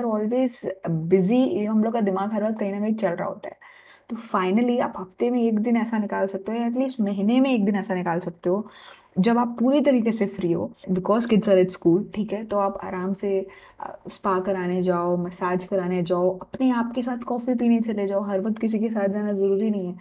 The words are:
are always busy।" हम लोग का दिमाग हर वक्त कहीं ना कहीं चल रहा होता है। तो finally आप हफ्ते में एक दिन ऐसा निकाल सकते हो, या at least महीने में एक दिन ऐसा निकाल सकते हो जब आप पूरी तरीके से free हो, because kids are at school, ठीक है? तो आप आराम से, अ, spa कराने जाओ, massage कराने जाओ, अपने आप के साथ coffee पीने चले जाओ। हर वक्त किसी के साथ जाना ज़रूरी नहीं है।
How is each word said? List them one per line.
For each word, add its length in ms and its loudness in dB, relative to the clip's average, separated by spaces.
are 40 -2
always 600 -2
busy।" 540 4
हम 160 2
लोग 100 0
का 80 0
दिमाग 320 0
हर 100 0
वक्त 160 -2
कहीं 120 -2
ना 80 -4
कहीं 160 0
चल 160 -2
रहा 160 -4
होता 220 -10
है। 80 -16
तो 60 -8
finally 640 2
आप 180 -4
हफ्ते 300 -4
में 140 2
एक 160 2
दिन 180 2
ऐसा 200 -2
निकाल 300 0
सकते 240 -8
हो, 60 -4
या 120 -2
at 80 -4
least 240 -2
महीने 380 2
में 120 4
एक 140 2
दिन 100 2
ऐसा 200 -2
निकाल 240 -2
सकते 300 -6
हो 180 -2
जब 180 4
आप 220 -2
पूरी 220 4
तरीके 300 4
से 140 -2
free 260 -2
हो, 200 -2
because 340 0
kids 180 4
are 220 6
at 40 0
school, 340 2
ठीक 180 -4
है? 100 -6
तो 140 -4
आप 260 0
आराम 300 -4
से, 340 -2
अ, 180 -12
spa 320 -2
कराने 420 0
जाओ, 360 2
massage 460 -2
कराने 400 0
जाओ, 360 2
अपने 320 0
आप 220 0
के 80 -2
साथ 220 -6
coffee 320 -2
पीने 240 4
चले 280 -2
जाओ। 140 -2
हर 200 -2
वक्त 180 -2
किसी 200 0
के 100 0
साथ 180 0
जाना 260 -2
ज़रूरी 360 2
नहीं 180 -2
है। 140 -8